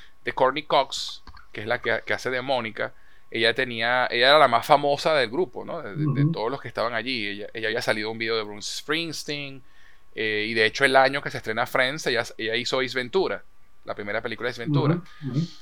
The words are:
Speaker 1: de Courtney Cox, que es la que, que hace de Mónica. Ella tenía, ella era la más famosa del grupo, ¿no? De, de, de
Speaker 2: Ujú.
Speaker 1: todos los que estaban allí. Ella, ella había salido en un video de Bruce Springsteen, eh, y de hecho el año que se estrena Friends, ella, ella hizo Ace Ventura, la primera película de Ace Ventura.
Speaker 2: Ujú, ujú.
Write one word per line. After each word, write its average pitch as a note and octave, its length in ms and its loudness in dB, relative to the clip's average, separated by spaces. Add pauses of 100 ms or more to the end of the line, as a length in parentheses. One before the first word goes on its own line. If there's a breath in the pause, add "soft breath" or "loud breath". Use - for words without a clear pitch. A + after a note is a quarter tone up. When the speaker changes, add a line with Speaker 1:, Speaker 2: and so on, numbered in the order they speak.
(240 loud breath)
Speaker 1:
de - 80 -2
Courtney C3+ 320 2
Cox, - 580 0 (300)
que - 80 -8
es G#2+ 60 -8
la A#2+ 140 0
que, A2+ 240 0
que - 80 -2
hace B2+ 180 -2
de B2+ 120 -2
Mónica. A#2 500 -2 (380 soft breath)
Ella A2+ 240 4
tenía, B2 560 0
ella A#2+ 200 6
era D3+ 80 10
la C#3 100 8
más A#2 180 2
famosa D3 480 4
del B2 160 2
grupo, A#2+ 340 -4
¿no? D3+ 180 -8
De, G2+ 120 -10
de, D3+ 140 -2
de C3 140 2
Speaker 2:
Ujú. D#3+ 100 4
Speaker 1:
todos A2 180 -4
los C3+ 100 -6
que B2+ 80 -12
estaban A2+ 260 -2
allí. A2+ 340 -2
Ella, G2+ 260 -8
ella A2 140 -4
había A#2 140 -2
salido A2 260 0
en A2+ 40 -4
un A2+ 60 -8
video A2+ 180 -2
de A2 60 0
Bruce G#2 380 -8
Springsteen, D3 840 -6 (520 soft breath)
eh, G#2+ 340 -2
y A#2 60 -2
de A2 120 6
hecho A2+ 180 2
el C3 120 6
año C3+ 260 6
que D3 80 -6
se C3 60 -6
estrena A#2 300 -2
Friends, C3+ 420 0
ella, A#2 160 2 (120)
ella A2 200 -2
hizo B2 240 0
Ace B2 160 -2
Ventura, B2 480 0 (400)
la - 100 -6
primera G#2 260 -4
película A2+ 280 -4
de - 40 -2
Ace A#2+ 100 -10
Ventura. D3 320 2
Speaker 2:
Ujú, F3 360 -8
ujú. D3+ 180 -2 (140)